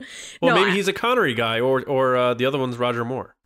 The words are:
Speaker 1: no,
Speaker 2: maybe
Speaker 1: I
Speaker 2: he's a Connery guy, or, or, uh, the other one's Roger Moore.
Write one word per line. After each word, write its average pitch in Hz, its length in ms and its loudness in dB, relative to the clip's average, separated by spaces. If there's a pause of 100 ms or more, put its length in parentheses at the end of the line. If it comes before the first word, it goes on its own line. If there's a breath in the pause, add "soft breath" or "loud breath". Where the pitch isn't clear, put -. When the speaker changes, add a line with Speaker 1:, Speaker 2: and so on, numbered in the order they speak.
(420 loud breath)
Speaker 1:
no, 254 120 4
Speaker 2:
maybe 190 180 4
Speaker 1:
I - 20 2
Speaker 2:
he's 190 140 0
a 190 40 2
Connery 233 420 0
guy, 113 260 0
or, 131 240 2
or, 131 320 2
uh, 123 180 2
the 120 100 -2
other 139 140 0
one's 127 180 -4
Roger 120 280 0
Moore. 120 420 -8